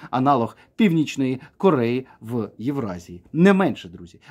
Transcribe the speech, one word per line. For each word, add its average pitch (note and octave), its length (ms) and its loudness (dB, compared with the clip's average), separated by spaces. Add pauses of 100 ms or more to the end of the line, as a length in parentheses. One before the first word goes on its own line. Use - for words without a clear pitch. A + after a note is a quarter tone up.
аналог B2+ 480 0 (180)
Північної C#3+ 640 0 (160)
Кореї B2+ 480 2 (160)
в A2+ 360 -6
Євразії. G2+ 640 -8 (100)
Не F#3 200 6
менше, D3 360 -2
друзі. E2+ 300 -20 (120)